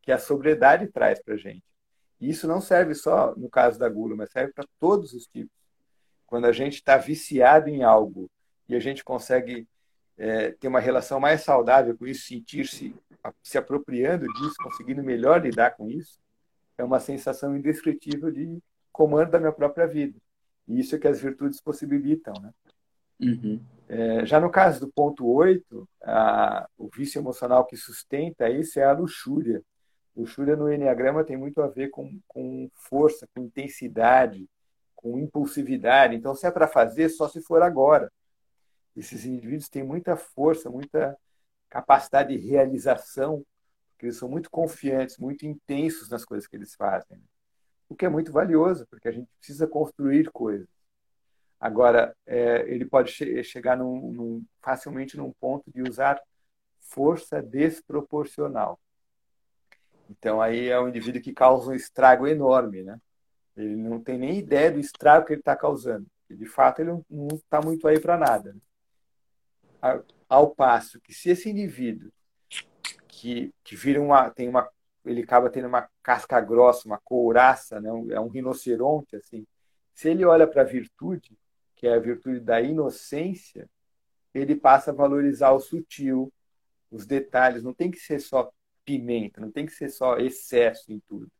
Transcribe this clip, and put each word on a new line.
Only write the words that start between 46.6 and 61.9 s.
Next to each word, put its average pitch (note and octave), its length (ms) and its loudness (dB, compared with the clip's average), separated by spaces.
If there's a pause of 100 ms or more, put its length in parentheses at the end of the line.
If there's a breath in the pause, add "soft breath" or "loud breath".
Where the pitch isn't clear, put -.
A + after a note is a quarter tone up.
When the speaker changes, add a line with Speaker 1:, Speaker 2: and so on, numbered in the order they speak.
Speaker 1:
fazem. G2 460 -6 (680)
O D#3 60 -16
que F#3 120 -4
é - 20 0
muito D#3+ 240 -4
valioso, E3 560 2
porque A#2 200 -10
a A#2 40 -6
gente A#2+ 160 -12 (100)
precisa D3 280 -6
construir - 640 0
coisas. - 360 -6 (920)
Agora, A#2 540 4 (120)
é, A#2+ 420 0
ele B2+ 160 -6
pode B2+ 280 0
che-, B2 300 -6
chegar B2+ 340 -4
num, B2+ 360 -8
num, A#2 340 -10 (140)
facilmente C3 560 -10
num C3+ 160 -12
ponto C3+ 380 -8
de B2+ 120 -10
usar B2+ 380 -2 (600)
força D3+ 600 -2
desproporcional. C#3+ 1400 -4 (1300)
Então, A2 300 -2
aí A#2 280 0
é B2 100 2
um B2 100 -2
indivíduo A#2+ 340 -8
que B2+ 100 -12
causa C3 380 4
um C3+ 40 -4
estrago B2+ 520 6